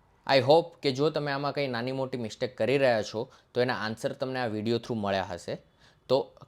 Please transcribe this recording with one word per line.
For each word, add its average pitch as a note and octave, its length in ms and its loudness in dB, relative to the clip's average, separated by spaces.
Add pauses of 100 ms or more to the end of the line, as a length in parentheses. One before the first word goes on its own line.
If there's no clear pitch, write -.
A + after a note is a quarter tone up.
(280)
I C3+ 120 6
hope D#3 420 4
કે C#3+ 100 2
જો C#3 180 0
તમે D3 220 -2
આમાં C#3 220 -2
કંઈ C#3+ 140 -2
નાની B2 240 -4
મોટી C3 260 -4
મિસ્ટેક A#2+ 400 -6
કરી A#2+ 200 2
રહ્યા B2 240 4
છો A2 300 -6 (220)
તો A#2+ 80 0
એના B2 120 0 (120)
આન્સર A2+ 280 -4
તમને C3 260 -6
આ B2+ 60 -2
વીડિયો A2 340 0
થ્રુ A#2+ 160 -4
મળ્યા G2 280 0
હશે. F2+ 340 -8 (520)
તો C3 220 0 (160)